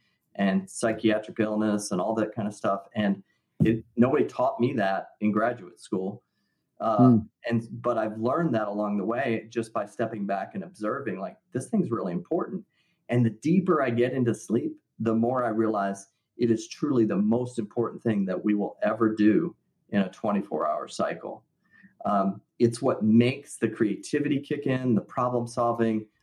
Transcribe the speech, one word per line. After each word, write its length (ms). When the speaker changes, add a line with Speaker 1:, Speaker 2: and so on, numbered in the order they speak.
Speaker 1:
and 340
psychiatric 720
illness 520
and 80
all 160
that 180
kind 120
of 80
stuff. 280
And 280
it, 200
nobody 300
taught 340
me 140
that 460
in 120
graduate 480
school. 420
Uh, 180
Speaker 2:
Hmm. 220
Speaker 1:
and, 220
but 260
I've 220
learned 360
that 140
along 300
the 60
way 440
just 240
by 140
stepping 400
back 280
and 100
observing, 560
like, 180
this 160
thing's 220
really 220
important. 520
And 160
the 60
deeper 500
I 100
get 220
into 220
sleep, 420
the 160
more 300
I 60
realize 580
it 140
is 180
truly 360
the 120
most 420
important 440
thing 240
that 180
we 100
will 280
ever 320
do 400
in 120
a 60
twenty-four 600
hour 200
cycle. 560
Um, 360
it's 240
what 220
makes 520
the 120
creativity 720
kick 260
in, 280
the 60
problem 460
solving, 600